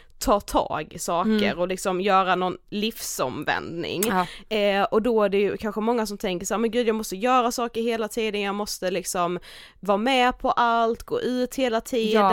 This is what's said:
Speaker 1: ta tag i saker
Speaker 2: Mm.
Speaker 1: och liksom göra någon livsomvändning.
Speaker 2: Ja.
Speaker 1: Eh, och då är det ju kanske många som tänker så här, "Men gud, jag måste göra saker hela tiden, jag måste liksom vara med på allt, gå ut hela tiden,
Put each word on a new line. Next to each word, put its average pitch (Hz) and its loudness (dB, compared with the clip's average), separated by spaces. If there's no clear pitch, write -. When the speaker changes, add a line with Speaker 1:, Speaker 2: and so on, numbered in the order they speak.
Speaker 1:
ta 208 4
tag - -2
i - -14
saker 180 0
Speaker 2:
Mm. 202 2
Speaker 1:
och 180 0
liksom 185 -2
göra 190 4
någon 180 -2
livsomvändning. 151 -4
Speaker 2:
Ja. 185 -2
Speaker 1:
Eh, 202 2
och 214 2
då 220 2
är 202 2
det 196 0
ju 202 0
kanske 214 -6
många 226 0
som 208 -8
tänker 190 -4
så - -4
här, 196 0
"Men 233 0
gud, 240 0
jag 220 2
måste 214 -6
göra 247 2
saker 233 -4
hela 226 -2
tiden, 214 -2
jag 202 -2
måste 208 -4
liksom 175 -2
vara 196 2
med 247 2
på 254 0
allt, 233 2
gå - -4
ut 247 -2
hela 233 0
tiden, 220 2